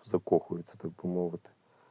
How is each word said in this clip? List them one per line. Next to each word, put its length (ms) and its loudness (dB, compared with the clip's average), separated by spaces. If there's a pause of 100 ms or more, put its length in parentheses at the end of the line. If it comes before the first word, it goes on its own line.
закохуються, 720 0
так 140 -8
би 200 -4
мовити. 400 -2 (400)